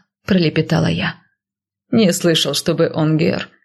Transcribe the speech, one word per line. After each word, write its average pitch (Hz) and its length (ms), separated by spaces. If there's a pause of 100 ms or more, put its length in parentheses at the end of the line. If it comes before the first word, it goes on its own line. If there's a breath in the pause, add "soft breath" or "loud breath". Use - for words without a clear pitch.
(260)
пролепетала 165 600
я. 170 280 (760)
"Не 214 240
слышал, 160 400
чтобы 160 400
Онгер 156 560 (160)